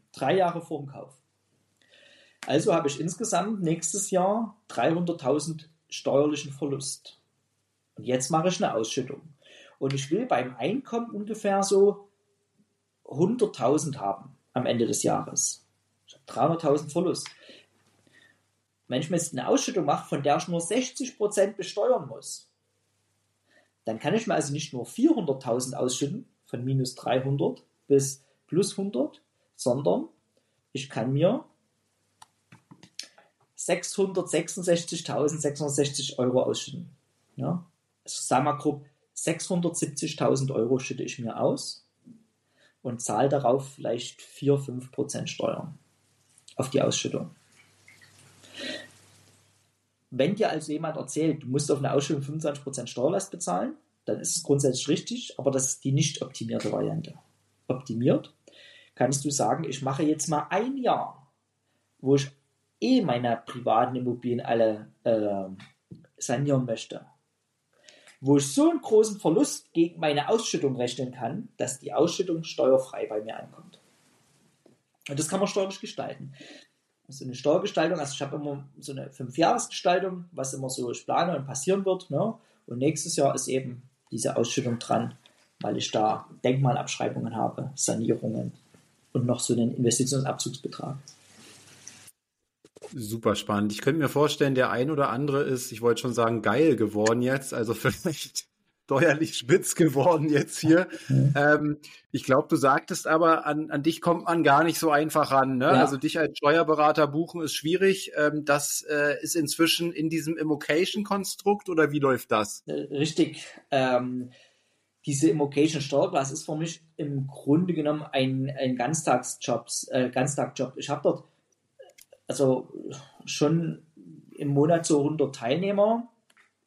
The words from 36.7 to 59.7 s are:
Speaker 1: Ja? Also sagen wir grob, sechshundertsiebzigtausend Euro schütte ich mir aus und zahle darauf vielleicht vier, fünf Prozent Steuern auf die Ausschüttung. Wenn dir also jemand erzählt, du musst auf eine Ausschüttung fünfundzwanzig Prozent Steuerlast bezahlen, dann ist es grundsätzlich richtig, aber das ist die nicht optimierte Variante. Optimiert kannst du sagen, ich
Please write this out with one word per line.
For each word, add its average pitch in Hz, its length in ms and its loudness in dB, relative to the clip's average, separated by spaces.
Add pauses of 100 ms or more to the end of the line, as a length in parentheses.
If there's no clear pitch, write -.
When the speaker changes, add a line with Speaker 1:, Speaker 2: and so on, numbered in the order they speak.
Speaker 1:
Ja? 165 280 -4 (380)
Also - 200 -10
sagen 131 220 2
wir 147 120 0
grob, 139 280 -4 (280)
sechshundertsiebzigtausend 160 1400 -2
Euro 127 300 0
schütte - 240 -8
ich - 160 -10
mir 113 180 -6
aus - 480 -2 (960)
und 120 200 -8
zahle 120 260 2
darauf 135 460 2
vielleicht - 480 -6
vier, 139 360 0
fünf 127 320 -8
Prozent - 400 -6
Steuern - 480 -6 (760)
auf - 140 -4
die - 120 2
Ausschüttung. - 480 -2 (2750)
Wenn 139 220 2
dir 214 160 0
also 156 220 -6
jemand 156 240 -6
erzählt, 151 460 -2
du 117 40 -12
musst 139 240 -2
auf 143 80 4
eine 127 140 0
Ausschüttung 139 300 2
fünfundzwanzig 147 420 -6
Prozent 127 240 -8
Steuerlast 175 420 0
bezahlen, 185 440 -4 (320)
dann 107 140 -2
ist - 160 -4
es - 60 -4
grundsätzlich 139 460 2
richtig, 180 500 -4
aber 135 120 0
das 131 160 0
ist - 180 -6
die 135 80 0
nicht - 300 0
optimierte 113 500 -4
Variante. 104 420 -4 (540)
Optimiert 131 640 0 (600)
kannst 135 300 0
du 147 60 -2
sagen, 139 340 0
ich 143 180 -8